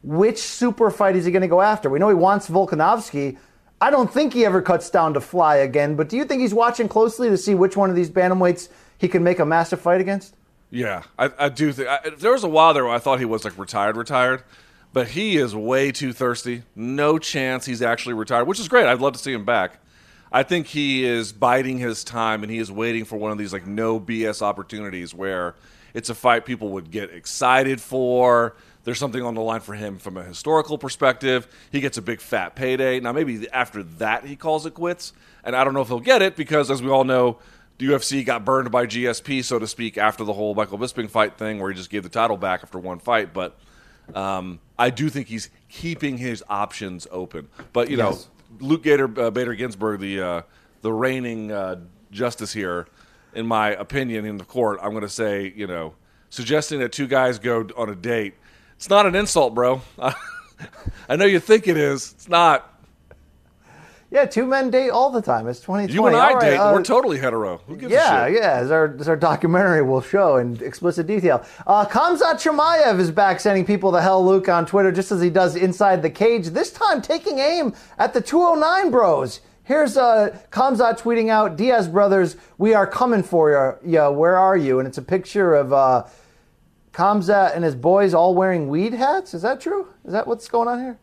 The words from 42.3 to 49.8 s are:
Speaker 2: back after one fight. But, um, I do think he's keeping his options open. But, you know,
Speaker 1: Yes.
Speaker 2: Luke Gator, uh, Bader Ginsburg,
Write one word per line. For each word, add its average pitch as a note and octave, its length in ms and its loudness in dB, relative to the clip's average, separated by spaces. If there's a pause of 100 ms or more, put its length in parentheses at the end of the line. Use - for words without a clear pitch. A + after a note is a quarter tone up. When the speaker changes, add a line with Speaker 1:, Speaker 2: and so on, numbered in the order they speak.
Speaker 2:
back F#2 260 -4
after F#2 160 -16
one F2+ 200 -10
fight. G#2 340 -2
But, F2+ 240 -8 (580)
um, F#2+ 460 -8 (180)
I B2 120 2
do C#3+ 180 -6
think C#3 200 -10
he's A2+ 220 -12 (180)
keeping D3+ 500 -8
his A#2+ 300 -8
options G2+ 640 -8
open. F2 380 -12 (240)
But, A#2+ 180 -2
you C#3 60 -4
know, G#2+ 140 0
Speaker 1:
Yes. - 180 -10 (300)
Speaker 2:
Luke D3+ 240 -2
Gator, C#3 280 2 (100)
uh, A#2 100 0
Bader A#2+ 240 -4
Ginsburg, G#2 460 -6